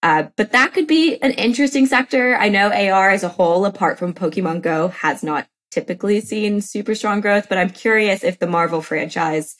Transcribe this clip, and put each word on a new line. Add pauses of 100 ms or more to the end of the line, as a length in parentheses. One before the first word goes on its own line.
Uh, (140)
but
that
could
be
an
interesting
sector.
I
know
A
R
as
a
whole,
apart
from
Pokemon
Go,
has
not (220)
typically
seen
super
strong
growth,
but
I'm
curious
if
the
Marvel
franchise